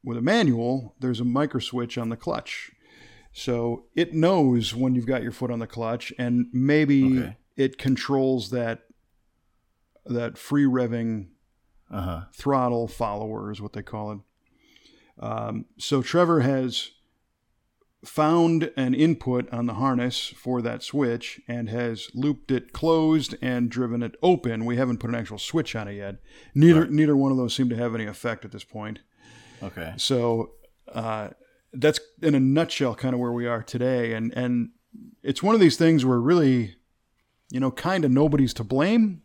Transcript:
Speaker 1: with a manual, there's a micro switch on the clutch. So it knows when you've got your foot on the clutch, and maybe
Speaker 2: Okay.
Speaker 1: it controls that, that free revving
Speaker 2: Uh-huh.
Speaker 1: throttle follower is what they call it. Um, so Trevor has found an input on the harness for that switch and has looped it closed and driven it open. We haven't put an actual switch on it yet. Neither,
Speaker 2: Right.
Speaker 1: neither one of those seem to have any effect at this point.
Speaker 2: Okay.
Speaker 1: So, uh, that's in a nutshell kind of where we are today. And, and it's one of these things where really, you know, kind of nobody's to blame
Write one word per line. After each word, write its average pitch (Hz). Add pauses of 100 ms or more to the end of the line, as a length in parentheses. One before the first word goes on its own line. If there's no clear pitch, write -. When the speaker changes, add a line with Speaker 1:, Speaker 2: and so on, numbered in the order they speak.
Speaker 1:
with 120
a 117
manual, 127
there's 123
a 123
micro 135
switch 120
on 117
the 113
clutch. - (640)
So 120 (100)
it 165
knows 139
when 127
you've 120
got 127
your 117
foot -
on 117
the 113
clutch, 117
and 120
maybe 135
Speaker 2:
Okay. 107 (200)
Speaker 1:
it 135
controls 131
that, 117 (1200)
that 120
free 143
revving 117 (640)
Speaker 2:
Uh-huh. 90 (100)
Speaker 1:
throttle 123
follower 107
is 104
what 104
they 104
call 107
it. 104 (1000)
Um, 110 (100)
so 135
Trevor 165
has 131 (1120)
found 165
an 127
input 131
on 120
the 113
harness 123
for 123
that 113
switch 120
and 120
has 117
looped 139
it 123
closed 160
and 123
driven 120
it 117
open. 123
We 120
haven't 123
put 113
an 120
actual 107
switch -
on 104
it 101
yet. 101 (380)
Neither, 160
Speaker 2:
Right. 170
Speaker 1:
neither 147
one 135
of 131
those 120
seem 127
to 117
have 117
any 110
effect 110
at -
this 104
point. 107 (600)
Speaker 2:
Okay. 87
Speaker 1:
So, 120 (380)
uh, 110 (420)
that's 151 (220)
in 151
a 135
nutshell 135
kind 127
of 123
where 120
we 120
are 117
today. 123
And, 113
and 123 (520)
it's -
one 208
of 220
these 170
things 160
where 123
really, 131 (720)
you 127
know, 131
kind 175
of 131
nobody's 139
to 113
blame 180